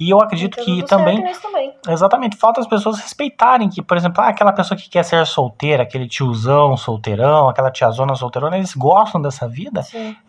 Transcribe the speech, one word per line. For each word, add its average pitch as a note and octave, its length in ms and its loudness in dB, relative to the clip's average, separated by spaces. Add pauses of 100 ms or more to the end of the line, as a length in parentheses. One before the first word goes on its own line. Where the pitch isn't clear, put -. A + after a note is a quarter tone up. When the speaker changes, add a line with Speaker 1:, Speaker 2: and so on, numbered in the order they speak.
Speaker 1:
E E3 80 -2
eu G3 100 6
acredito G3+ 360 0
Speaker 2:
Então, A#3+ 100 -8
Speaker 1:
que F3+ 160 0
Speaker 2:
tudo F3 80 -8
certo G3 100 6
Speaker 1:
também F#3+ 240 2
Speaker 2:
nisso F4+ 200 -8
também. E4 320 -6 (120)
Speaker 1:
Exatamente, G3 480 0
falta A#3 280 2
as A3+ 40 -6
pessoas G#3+ 320 -2
respeitarem B3 680 0
que, E3+ 140 -6
por F3 160 0
exemplo, F3 240 0
ah, C3 60 4
aquela G3+ 240 2
pessoa G3 260 -2
que - 100 -20
quer F3 140 0
ser E3 240 2
solteira, C#3+ 560 -2
aquele B2 260 -6
tiozão C3+ 680 2
solteirão, B2 760 0
aquela C3 200 0
tiazona B2+ 440 0
solteirona, C3 420 -4
eles F#3+ 180 -6
gostam F3 460 2
dessa C#3 260 -6
vida, F3 360 -8
Speaker 2:
Sim. A3 340 -12 (120)